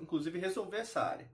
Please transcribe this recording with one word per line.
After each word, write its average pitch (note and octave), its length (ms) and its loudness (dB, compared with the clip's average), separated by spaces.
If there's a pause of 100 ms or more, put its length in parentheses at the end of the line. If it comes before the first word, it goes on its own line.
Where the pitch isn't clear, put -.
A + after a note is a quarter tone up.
inclusive, D#3+ 380 0
resolver F#3+ 400 0
essa A3 240 0
área, - 320 0